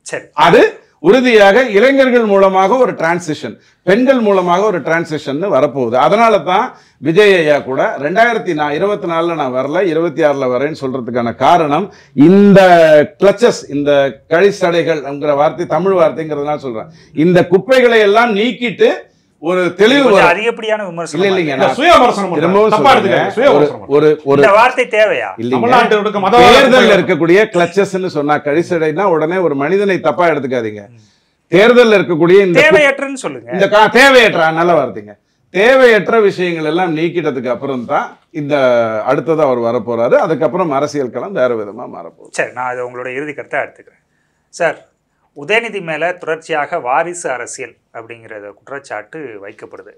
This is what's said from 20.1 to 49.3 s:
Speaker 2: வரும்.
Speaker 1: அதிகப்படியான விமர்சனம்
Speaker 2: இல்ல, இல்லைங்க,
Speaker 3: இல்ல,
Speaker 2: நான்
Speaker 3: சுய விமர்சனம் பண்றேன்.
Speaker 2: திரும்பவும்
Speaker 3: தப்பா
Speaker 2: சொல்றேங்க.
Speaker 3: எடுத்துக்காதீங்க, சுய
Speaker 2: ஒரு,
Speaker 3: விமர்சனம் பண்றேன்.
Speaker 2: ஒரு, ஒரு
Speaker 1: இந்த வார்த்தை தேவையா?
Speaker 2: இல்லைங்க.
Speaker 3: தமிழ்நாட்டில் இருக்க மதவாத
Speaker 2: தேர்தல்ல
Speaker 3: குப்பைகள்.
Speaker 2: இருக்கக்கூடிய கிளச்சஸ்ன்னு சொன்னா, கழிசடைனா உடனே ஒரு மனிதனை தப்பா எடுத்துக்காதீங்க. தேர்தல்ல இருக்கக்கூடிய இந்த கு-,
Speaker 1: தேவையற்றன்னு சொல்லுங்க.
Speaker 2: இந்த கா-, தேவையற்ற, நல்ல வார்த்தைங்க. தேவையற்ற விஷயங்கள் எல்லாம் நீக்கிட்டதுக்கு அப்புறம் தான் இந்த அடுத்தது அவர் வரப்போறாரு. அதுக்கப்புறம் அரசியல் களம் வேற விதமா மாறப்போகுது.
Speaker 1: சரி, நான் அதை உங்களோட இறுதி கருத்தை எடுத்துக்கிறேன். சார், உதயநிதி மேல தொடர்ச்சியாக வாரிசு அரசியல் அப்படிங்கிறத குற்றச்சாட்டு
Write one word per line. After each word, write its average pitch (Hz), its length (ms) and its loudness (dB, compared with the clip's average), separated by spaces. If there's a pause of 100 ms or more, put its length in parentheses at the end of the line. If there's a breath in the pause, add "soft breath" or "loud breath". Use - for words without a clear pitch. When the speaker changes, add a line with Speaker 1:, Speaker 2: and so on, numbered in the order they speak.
Speaker 2:
வரும். 180 160 4
Speaker 1:
அதிகப்படியான 214 560 -4
விமர்சனம் 170 420 -6
Speaker 2:
இல்ல, 190 120 0
இல்லைங்க, 151 160 -4
Speaker 3:
இல்ல, 135 100 0
Speaker 2:
நான் - 100 0
Speaker 3:
சுய 330 180 2
விமர்சனம் 226 380 2
பண்றேன். 165 200 -2
Speaker 2:
திரும்பவும் 208 200 2
Speaker 3:
தப்பா 214 240 2
Speaker 2:
சொல்றேங்க. - 20 2
Speaker 3:
எடுத்துக்காதீங்க, 175 320 0
சுய 240 180 0
Speaker 2:
ஒரு, 247 80 4
Speaker 3:
விமர்சனம் 143 340 0
பண்றேன். 147 220 4
Speaker 2:
ஒரு, 151 140 -2
ஒரு 139 180 2
Speaker 1:
இந்த 196 100 4
வார்த்தை 247 340 2
தேவையா? 185 500 0
Speaker 2:
இல்லைங்க. 117 140 -6
Speaker 3:
தமிழ்நாட்டில் 233 500 2
இருக்க 202 180 -4
மதவாத 196 40 -4
Speaker 2:
தேர்தல்ல 240 400 4
Speaker 3:
குப்பைகள். 233 400 4
Speaker 2:
இருக்கக்கூடிய 180 520 0
கிளச்சஸ்ன்னு 185 520 -2
சொன்னா, 147 300 -2
கழிசடைனா 156 680 -2
உடனே 165 340 0
ஒரு 165 180 -2
மனிதனை 180 460 -2
தப்பா 165 280 0
எடுத்துக்காதீங்க. 120 580 -4 (640)
தேர்தல்ல 226 480 4
இருக்கக்கூடிய 175 420 2
இந்த 180 200 2
கு-, 294 40 4
Speaker 1:
தேவையற்றன்னு 277 500 2
சொல்லுங்க. 123 380 -12
Speaker 2:
இந்த 196 140 0
கா-, 208 240 4
தேவையற்ற, 226 600 4
நல்ல 165 340 0
வார்த்தைங்க. 104 340 -12 (320)
தேவையற்ற 226 720 2
விஷயங்கள் 175 440 -2
எல்லாம் 165 320 -2
நீக்கிட்டதுக்கு 151 520 -4
அப்புறம் 127 380 -6
தான் 180 300 -6 (140)
இந்த 147 260 -4 (460)
அடுத்தது 151 400 -2
அவர் 127 160 0
வரப்போறாரு. 117 560 -2
அதுக்கப்புறம் 170 560 -2
அரசியல் 143 400 -4
களம் 131 220 -12
வேற 127 220 -2
விதமா 107 400 -10
மாறப்போகுது. 85 360 -20
Speaker 1:
சரி, 120 220 -8
நான் 127 180 -8
அதை 123 140 -10
உங்களோட 127 300 -12
இறுதி 147 200 -10
கருத்தை 123 260 -10
எடுத்துக்கிறேன். - 420 -14 (460)
சார், - 400 -6 (580)
உதயநிதி 208 360 -6
மேல 165 300 -6
தொடர்ச்சியாக 160 680 -8
வாரிசு 160 500 -6
அரசியல் 120 460 -12 (180)
அப்படிங்கிறத 113 600 -18
குற்றச்சாட்டு 120 880 -16